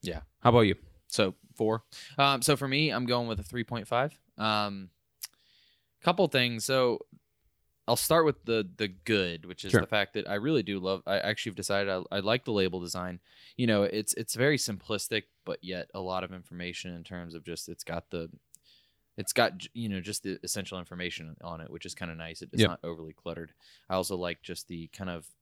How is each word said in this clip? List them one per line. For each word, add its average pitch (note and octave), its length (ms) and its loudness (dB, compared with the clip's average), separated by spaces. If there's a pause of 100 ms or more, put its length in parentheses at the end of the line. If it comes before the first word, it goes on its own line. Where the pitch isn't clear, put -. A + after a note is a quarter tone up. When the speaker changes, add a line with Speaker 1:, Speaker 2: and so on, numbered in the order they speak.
Speaker 1:
Yeah. E2+ 200 -6 (180)
Speaker 2:
How B2 100 6
about A#2+ 120 10
you? F#2+ 120 6 (320)
Speaker 1:
So - 280 2 (200)
four. A2 300 0 (340)
Um, C#3 240 4
so D3 140 4
for C3+ 100 -2
me, C#3+ 240 2
I'm A#2+ 160 0
going A#2+ 220 2
with A2 100 -2
a G#2+ 60 -6
three B2 200 -4
point A2+ 220 -6
five. B2+ 320 0 (200)
Um, G#2 520 0 (1120)
couple F3+ 260 4
things. A#2+ 360 2
So B2+ 340 4 (880)
I'll A#2+ 100 4
start E3 280 4
with D3 200 0
the, A2 320 2
the G#2 120 0
good, F2+ 560 0
which F2+ 200 -12
is F#2+ 80 -2
Speaker 2:
Sure. A2 80 8
Speaker 1:
the F#2 60 0
fact G2+ 280 0
that G#2+ 140 -2
I G2+ 60 -2
really B2 280 2
do G2 180 -2
love, F#2 260 0
I G2 120 2
actually G#2+ 320 -2
have F2+ 60 -10
decided G2 360 0
I, F#2 240 -4
I G2+ 40 0
like A2 240 0
the B2 80 -4
label F#2 280 2
design. F2+ 400 -6 (360)
You B2 100 0
know, G#2+ 160 6
it's, G#2 320 0
it's - 200 -6
very C#3 220 4
simplistic, G#2 680 -4 (200)
but - 180 -6
yet F2+ 320 -8
a G2 60 -6
lot F#2 240 -2
of F2+ 80 -10
information F2 640 -10
in E2+ 100 -14
terms F2 300 -10
of D#2+ 100 -12
just, E2 240 -10
it's E2+ 160 -12
got E2+ 260 -8
the, E2 200 -6 (880)
it's - 160 -6
got G2+ 240 4
j-, E2 160 -14
you A#2 160 -4
know, F#2+ 100 -2
just G2+ 220 -6
the F#2+ 200 -4
essential F#2 360 -6
information E2+ 640 -8
on E2 180 -10
it, D#2+ 100 -14
which - 160 -12
is F2 80 -10
kinda E2+ 200 -8
nice. D#2+ 280 -12
It, - 100 -14
it's G#2+ 100 6
Speaker 2:
Yep. G2+ 80 8
Speaker 1:
not E2+ 140 -8
overly E2 280 -8
cluttered. E2 400 -10 (360)
I F#2 60 -2
also F#2+ 220 0
like F2 260 -4
just - 260 -10
the E2 200 -10
kind F#2 220 -10
of E2+ 160 -8 (160)